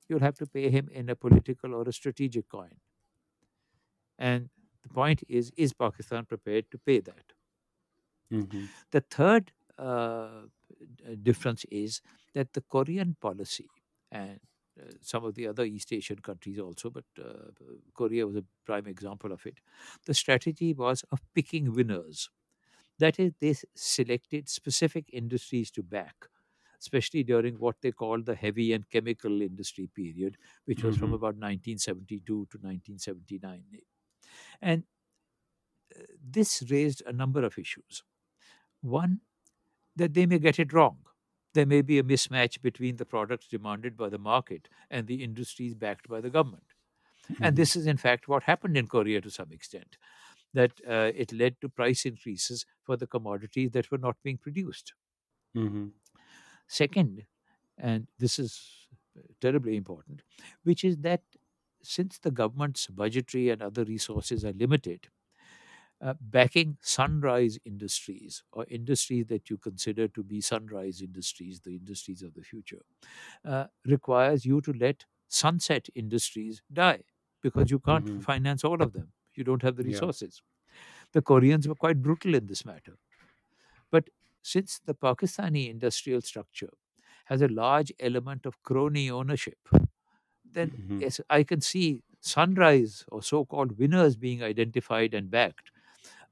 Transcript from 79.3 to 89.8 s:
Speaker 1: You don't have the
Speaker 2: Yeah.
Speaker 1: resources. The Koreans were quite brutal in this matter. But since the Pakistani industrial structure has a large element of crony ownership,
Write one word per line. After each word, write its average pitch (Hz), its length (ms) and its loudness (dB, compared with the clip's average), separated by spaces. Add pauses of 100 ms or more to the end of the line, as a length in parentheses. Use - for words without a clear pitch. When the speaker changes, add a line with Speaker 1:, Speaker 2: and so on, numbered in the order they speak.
Speaker 1:
You 139 80 -8
don't 127 200 0
have 127 140 2
the 127 60 -4
Speaker 2:
Yeah. 101 200 -2
Speaker 1:
resources. - 380 -6 (720)
The 156 100 6
Koreans 139 440 8
were 147 80 -2
quite 160 260 2
brutal 160 340 2
in 107 120 2
this 98 180 -10
matter. - 320 -18 (920)
But 165 180 4 (320)
since - 380 -2
the - 160 -6
Pakistani 143 720 0
industrial 120 520 -2
structure - 520 -14 (520)
has 135 160 2
a 143 60 6
large 131 520 2
element 127 460 -2
of 127 180 -10
crony 139 460 0
ownership, 131 480 -4 (880)